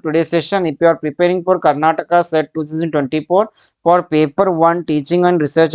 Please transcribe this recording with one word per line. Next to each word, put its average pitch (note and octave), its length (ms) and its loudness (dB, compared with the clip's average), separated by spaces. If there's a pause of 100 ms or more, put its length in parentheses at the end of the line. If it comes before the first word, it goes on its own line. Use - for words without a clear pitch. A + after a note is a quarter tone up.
today's D#3+ 300 -2
session. F3+ 340 -2
If C#3+ 120 -6
you E3 100 4
are D#3 120 -8
preparing F3 420 0
for F#3 80 2 (120)
Karnataka D#3 520 0 (140)
set D#3 220 -2
two D#3+ 140 -6
thousand D#3+ 280 -4
twenty-four D3+ 480 0 (400)
for F3 120 4 (200)
paper D#3 300 2 (220)
one E3+ 120 -2 (100)
teaching D#3 380 0
and F3 180 2
research D#3+ 280 2